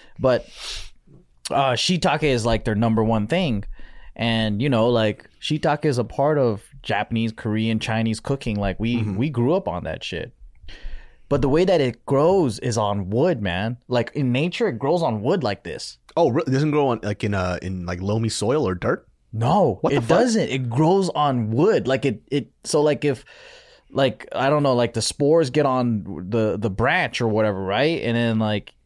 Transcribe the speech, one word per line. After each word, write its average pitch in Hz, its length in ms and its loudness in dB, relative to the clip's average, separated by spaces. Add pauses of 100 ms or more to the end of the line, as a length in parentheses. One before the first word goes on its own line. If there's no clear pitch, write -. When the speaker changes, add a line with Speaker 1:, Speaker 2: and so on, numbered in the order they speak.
(200)
Speaker 1:
But, 123 260 2 (1040)
uh, 135 220 2
shiitake 151 500 0
is, 123 240 2
like, 113 180 0
their 110 120 0
number 113 260 2
one 107 240 0
thing. 147 380 -2 (500)
And, 113 480 0
you 147 60 0
know, 117 220 2
like, 110 380 0 (120)
shiitake 151 460 -2
is 131 120 2
a 120 60 0
part 143 340 0
of 117 240 0 (200)
Japanese, 110 500 -2
Korean, 110 480 -2
Chinese 113 400 -2
cooking. 123 360 -4
Like, 101 220 -2
we, 117 200 0
Speaker 2:
Mm-hmm. 104 180 -2
Speaker 1:
we 127 120 0
grew 127 260 0
up 190 120 -2
on 85 180 -6
that 78 200 -8
shit. - 280 -8 (960)
But 143 140 0
the 143 60 2
way 156 160 4
that 185 160 4
it - 260 -2
grows 151 540 2
is 113 180 -2
on 101 320 -2
wood, 127 320 0
man. 98 340 -2 (120)
Like, 120 260 -2
in 135 160 0
nature, 170 380 -2
it 120 100 -4
grows 160 240 0
on 113 200 -2
wood 156 200 0
like 101 220 -4
this. - 340 -12 (180)
Speaker 2:
Oh, 160 140 4
re-, 135 160 0
it 127 40 -4
doesn't 143 200 2
grow 143 180 2
on, 117 140 0
like, 107 220 -4
in, 104 100 -2
uh, 92 260 -2
in, 92 260 -6
like, 87 140 -6
loamy 110 280 0
soil 120 400 0
or 92 80 0
dirt? 110 300 -4 (260)
Speaker 1:
No, 127 500 2
Speaker 2:
What - 80 0
the 143 80 2
Speaker 1:
it - 20 4
Speaker 2:
fuck? 113 180 4
Speaker 1:
doesn't. 220 300 2
It 131 200 -4
grows 165 420 2
on 127 420 0
wood. 156 340 2
Like, 131 180 0
it, 127 160 0 (120)
it, 139 180 -2 (140)
so, 147 180 2
like, 147 220 2
if, 139 200 -2 (640)
like, - 460 -2
I 131 160 2
don't 151 140 2
know, 135 100 4
like, 120 200 2
the 113 80 -2
spores 147 480 2
get 147 160 2
on 123 360 2 (280)
the, 110 280 0
the 110 100 -2
branch 127 520 0
or 120 80 0
whatever, 104 340 0
right? 123 400 0
And 117 140 0
then, 117 240 0
like, 107 340 -2 (120)